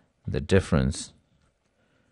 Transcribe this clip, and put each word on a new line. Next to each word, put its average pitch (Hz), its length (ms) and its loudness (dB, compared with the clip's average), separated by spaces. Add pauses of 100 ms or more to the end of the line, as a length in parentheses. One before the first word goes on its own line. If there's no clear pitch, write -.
(260)
the 71 140 -4
difference 76 760 0 (960)